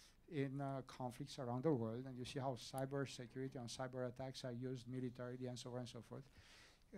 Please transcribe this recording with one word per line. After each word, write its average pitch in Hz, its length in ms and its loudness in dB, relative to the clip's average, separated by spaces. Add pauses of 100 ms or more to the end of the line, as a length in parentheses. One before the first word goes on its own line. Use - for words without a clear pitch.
(300)
in, 139 300 4
uh, 135 260 0
conflicts 127 520 -4
around 127 240 2
the 160 100 10
world, 117 340 4
and 127 120 -6
you 123 80 -4
see - 120 -2
how 131 180 2
cyber 135 520 2
security 131 500 -4
and 120 100 -2
cyber 127 400 0
attacks 131 360 -4
are 127 80 0
used 123 360 -2
militarily 127 580 0
and 123 120 0
so 123 140 -6
on 123 80 0
and 120 80 -2
so 117 180 -6
forth, 127 180 -6 (720)